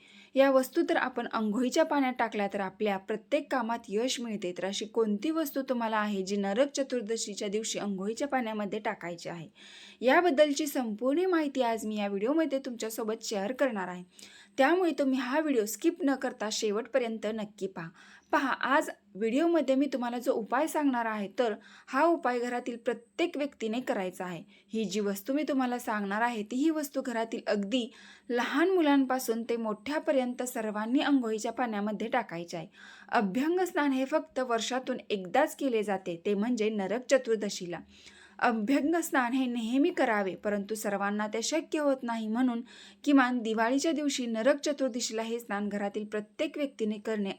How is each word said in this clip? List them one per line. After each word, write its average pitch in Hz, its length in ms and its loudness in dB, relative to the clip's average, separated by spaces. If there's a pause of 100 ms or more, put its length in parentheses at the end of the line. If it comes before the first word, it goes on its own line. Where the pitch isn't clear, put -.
(340)
या 269 160 8
वस्तू 262 380 4
तर 330 80 2
आपण 240 360 -2
अंघोळीच्या 233 520 2
पाण्यात 285 340 2
टाकल्या 214 360 0
तर 202 60 -2
आपल्या 196 360 -2
प्रत्येक 220 560 -2
कामात 233 260 -2 (100)
यश 240 320 -2
मिळते. 208 380 -6
तर - 60 -4
अशी 202 200 -4
कोणती 214 460 0
वस्तू 302 380 -2
तुम्हाला 233 280 0
आहे 208 260 0
जी 202 140 -2
नरक 202 380 0
चतुर्दशीच्या 226 720 -4
दिवशी 214 300 -4
अंघोळीच्या 208 500 -4
पाण्यामध्ये 220 500 -4
टाकायची 175 500 -6
आहे? 165 200 -10 (520)
याबद्दलची 302 640 4
संपूर्ण 262 580 0
माहिती 311 380 2
आज 226 240 0
मी 214 100 -4
या 202 120 -2
व्हिडिओमध्ये 269 500 0
तुमच्यासोबत 220 640 -6
शेअर 202 300 -4
करणार 214 360 0
आहे, 180 140 -10 (560)
त्यामुळे 330 400 4
तुम्ही 269 200 2
हा 262 220 0
व्हिडिओ 262 240 2
स्किप - 380 -2
न 277 120 2
करता 247 380 -4
शेवटपर्यंत 220 800 -2
नक्की 208 320 -8
पहा. 165 220 -10 (440)
पहा, 277 180 2
आज 294 400 2 (240)
व्हिडिओमध्ये 269 600 2
मी 277 120 4
तुम्हाला 247 320 -4
जो 254 140 0
उपाय 233 340 0
सांगणार 277 400 0
आहे 214 220 -4 (100)
तर 226 160 2 (320)
हा 277 180 2
उपाय 262 340 2
घरातील 240 380 -4
प्रत्येक 254 600 -2
व्यक्तीने 254 440 -2
करायचा 190 440 -4
आहे. 180 180 -8 (300)
ही 220 120 0
जी 190 160 -2
वस्तू 202 320 -2
मी 294 100 2
तुम्हाला 262 360 0
सांगणार 214 440 -2
आहे 233 200 -2
ती 226 140 -6
ही 311 140 2
वस्तू 294 320 -4
घरातील 226 440 -4
अगदी 214 460 0 (380)
लहान 247 400 2
मुलांपासून 262 720 2
ते 233 140 -2
मोठ्यापर्यंत 247 840 -2
सर्वांनी 220 580 -2
अंघोळीच्या 233 520 2
पाण्यामध्ये 214 560 -2
टाकायचे 175 480 -4
आहे. 160 100 -8 (420)
अभ्यंग 254 520 2
स्नान 294 320 0
हे 262 120 0
फक्त 302 360 -2
वर्षातून 247 560 -2 (140)
एकदाच 208 460 0
केले 233 260 0
जाते, 190 440 -4
ते 208 80 2
म्हणजे 214 360 0
नरक 208 400 -2
चतुर्दशीला. 208 680 0 (600)
अभ्यंग 247 560 2
स्नान 269 380 2
हे 262 140 2
नेहमी 240 440 2
करावे, 208 440 2
परंतु 208 400 -2
सर्वांना 208 520 -2
ते 220 160 -4
शक्य 311 360 -2
होत 277 240 4
नाही, 226 260 -4
म्हणून 233 340 0 (420)
किमान 254 340 6
दिवाळीच्या 226 540 2
दिवशी 277 340 -2
नरक 233 340 2
चतुर्दशीला 247 640 -2
हे 226 160 -4
स्नान 208 300 -4
घरातील 202 360 -4
प्रत्येक 214 540 -6
व्यक्तीने 226 380 -2
करणे 208 420 -2